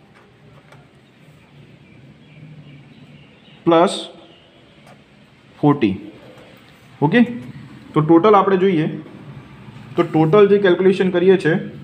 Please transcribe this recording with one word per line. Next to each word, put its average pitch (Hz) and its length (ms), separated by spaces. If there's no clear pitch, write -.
પ્લસ 170 280
ફોર્ટી. 139 340
ઓકે, 202 140
તો 156 80
total 165 380
આપણે 196 240
જોઈએ 180 240
તો 170 120
total 160 420
જે 202 140
calculation 185 500
કરીએ 180 300
છે 156 80